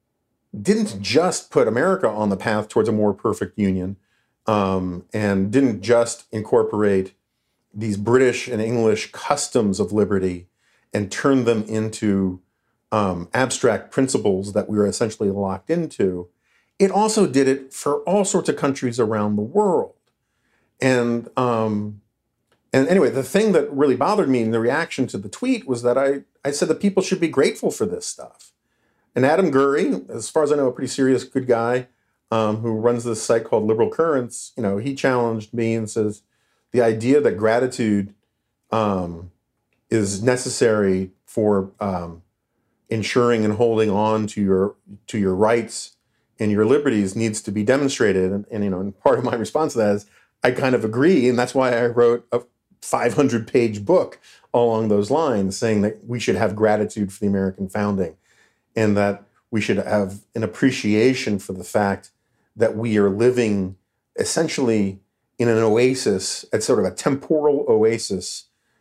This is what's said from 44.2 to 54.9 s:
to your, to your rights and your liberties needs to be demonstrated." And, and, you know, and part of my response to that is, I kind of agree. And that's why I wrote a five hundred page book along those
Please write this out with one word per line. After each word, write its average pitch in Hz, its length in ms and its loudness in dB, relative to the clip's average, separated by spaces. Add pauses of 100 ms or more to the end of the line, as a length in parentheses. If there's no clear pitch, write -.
to 104 140 -6
your, 98 340 2 (320)
to 113 120 -6
your 95 160 0
rights 110 640 0 (440)
and 107 100 0
your 104 140 4
liberties 113 500 2
needs 113 280 -2
to 104 100 -8
be 107 100 -2
demonstrated." 110 720 2
And, 101 180 -6
and, 104 140 -4
you 101 60 -2
know, 92 100 -4
and 98 180 -8
part 127 200 2
of 123 60 -2
my 120 120 -2
response 139 380 -2
to 120 40 -4
that 104 160 2
is, 104 120 -6 (360)
I 123 80 4
kind 127 240 0
of 110 100 0
agree. 127 440 4
And 117 100 2
that's 123 160 -2
why 127 180 2
I 120 140 2
wrote 120 460 2
a 123 80 0 (420)
five 117 320 -2
hundred 117 320 0
page 107 380 0
book - 340 0 (340)
along 113 360 2
those 101 220 2